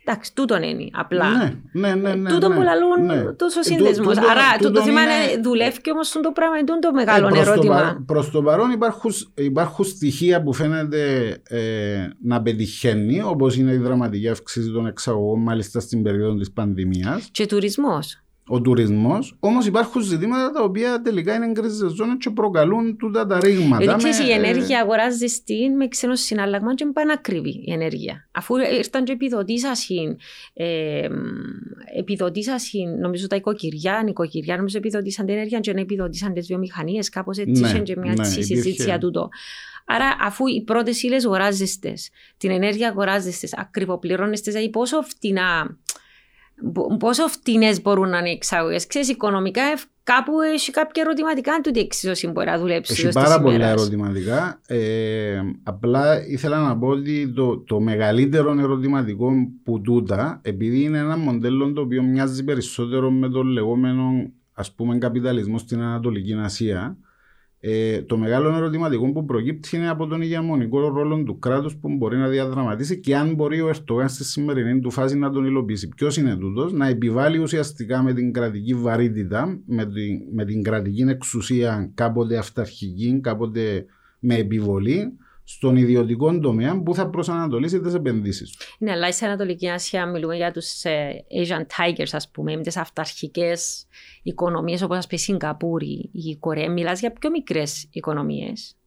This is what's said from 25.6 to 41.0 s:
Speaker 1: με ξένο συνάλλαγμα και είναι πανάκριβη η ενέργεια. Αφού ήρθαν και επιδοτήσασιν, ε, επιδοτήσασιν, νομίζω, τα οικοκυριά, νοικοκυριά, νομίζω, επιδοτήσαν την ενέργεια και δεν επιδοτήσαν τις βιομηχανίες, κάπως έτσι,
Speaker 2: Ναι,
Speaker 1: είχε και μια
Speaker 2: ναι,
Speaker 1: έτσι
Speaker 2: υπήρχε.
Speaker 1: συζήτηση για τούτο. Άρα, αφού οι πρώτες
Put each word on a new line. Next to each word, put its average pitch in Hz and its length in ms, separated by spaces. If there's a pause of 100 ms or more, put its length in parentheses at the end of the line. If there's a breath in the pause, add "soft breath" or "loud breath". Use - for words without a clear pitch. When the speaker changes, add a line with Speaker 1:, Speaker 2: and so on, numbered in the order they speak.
Speaker 1:
με 269 120
ξένο 247 280
συνάλλαγμα 208 600
και 285 80
είναι 294 100
πανάκριβη 294 720
η 170 80
ενέργεια. 160 580
Αφού - 260
ήρθαν 262 460
και 247 80
επιδοτήσασιν, 233 1040 (380 loud breath)
ε, 156 540 (880)
επιδοτήσασιν, 196 1040
νομίζω, 180 280
τα 196 80
οικοκυριά, 196 720
νοικοκυριά, 165 500
νομίζω, 196 220
επιδοτήσαν 202 480
την 202 100
ενέργεια 214 240
και 214 120
δεν 190 100
επιδοτήσαν 190 520
τις 175 140
βιομηχανίες, 185 640
κάπως 190 280
έτσι, 127 240
Speaker 2:
Ναι, 117 60
Speaker 1:
είχε - 120
και 95 180
μια 107 160
Speaker 2:
ναι, 110 80
Speaker 1:
έτσι 101 180
Speaker 2:
υπήρχε. 196 160
Speaker 1:
συζήτηση 180 280
για 175 140
τούτο. 170 320 (560 loud breath)
Άρα, 262 360
αφού 202 260
οι 226 160
πρώτες 233 400